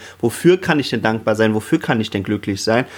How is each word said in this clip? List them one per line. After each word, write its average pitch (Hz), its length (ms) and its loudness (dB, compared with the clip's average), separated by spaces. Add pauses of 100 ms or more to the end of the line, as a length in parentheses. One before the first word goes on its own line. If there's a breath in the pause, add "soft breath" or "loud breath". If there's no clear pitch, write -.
(200 loud breath)
wofür 170 380 2
kann 160 220 0
ich 131 100 -2
denn 117 120 -2
dankbar 110 340 0
sein, 110 180 4
wofür 110 260 0
kann 123 200 0
ich 107 100 -2
denn 98 140 -4
glücklich 101 400 -4
sein 117 220 2 (120 loud breath)